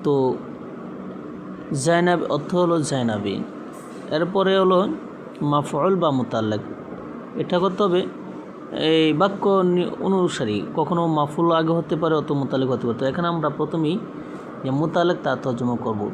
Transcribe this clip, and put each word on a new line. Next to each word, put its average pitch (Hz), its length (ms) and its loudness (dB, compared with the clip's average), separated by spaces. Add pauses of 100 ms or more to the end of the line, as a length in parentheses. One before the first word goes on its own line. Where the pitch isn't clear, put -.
তো 135 320 4 (1500)
জাইনাব 170 360 4 (100)
অর্থ 147 260 -2
হলো 170 240 4
জাইনাবি, 113 560 0 (760)
এরপরে 190 480 2
হলো 185 280 4 (540)
মাফউল 147 540 2
বা 165 160 2
মুতাল্লাক, 113 480 0 (760)
এটা 220 240 0
করতে 190 240 2
হবে 185 180 4 (680)
এই 156 420 4
বাক্য 196 300 2 (220)
নি-, 180 340 2
অনুসারে। 156 600 0 (140)
কখনো 170 320 2
মাফউল 156 440 2
আগে 160 280 2
হতে 165 160 -2
পারে, 160 200 2
অত 147 160 0
মুতাল্লাক 131 380 0
হতে 123 180 0
পারে। 117 120 0
তো 135 60 0
এখানে 170 220 0
আমরা 165 220 0
প্রথমেই 151 480 0 (680)
যে 131 80 -2
মুতাল্লাক, 170 520 2
তার 135 200 0
তর্জমা 123 320 0
করব। 107 380 -2